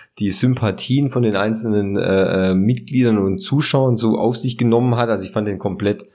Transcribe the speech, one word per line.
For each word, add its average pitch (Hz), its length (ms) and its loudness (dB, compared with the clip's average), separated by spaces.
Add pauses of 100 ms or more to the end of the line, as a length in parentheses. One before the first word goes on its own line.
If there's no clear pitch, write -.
(180)
die 104 120 -2
Sympathien 123 800 0
von 123 120 0
den 107 140 2
einzelnen, 104 600 0
äh, 92 520 2
äh, 92 40 2
Mitgliedern 117 640 2
und 98 220 0
Zuschauern 135 560 0
so 110 220 0
auf 120 180 0
sich 120 200 -4
genommen 120 400 2
hat. 120 140 0
Also 98 140 -2
ich 92 80 -12
fand 107 140 -2
den 98 120 -4
komplett, 101 560 -2